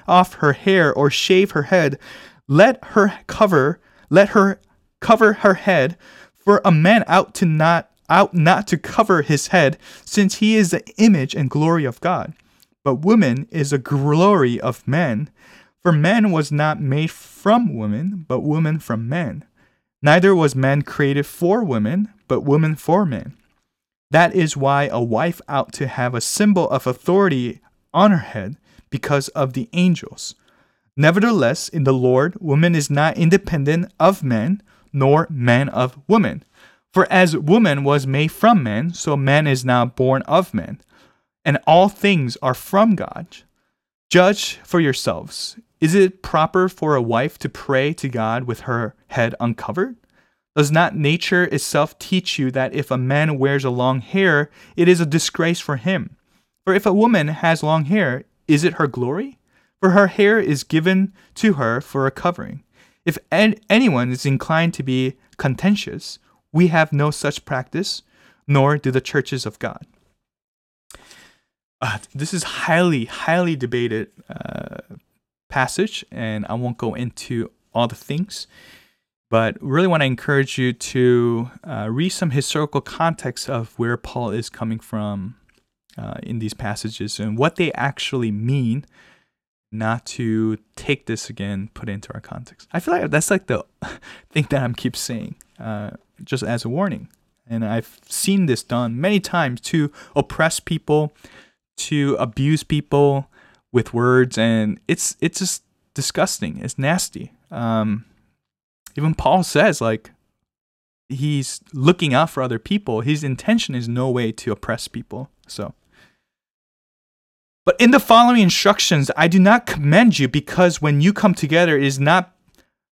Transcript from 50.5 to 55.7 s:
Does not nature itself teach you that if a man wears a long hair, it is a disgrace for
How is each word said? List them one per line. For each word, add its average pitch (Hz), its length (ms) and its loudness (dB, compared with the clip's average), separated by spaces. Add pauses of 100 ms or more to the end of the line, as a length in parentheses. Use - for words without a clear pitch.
Does 147 140 2
not 160 260 2
nature 170 480 0
itself 151 540 -2
teach - 400 -4
you 131 140 -2
that 131 200 -4
if 143 200 -6
a 127 40 -2
man 139 420 0
wears 139 260 0
a 135 60 -2
long 127 300 -2
hair, 160 500 0 (260)
it 175 120 4
is 175 120 4
a 170 60 0
disgrace 165 520 -2
for - 180 -6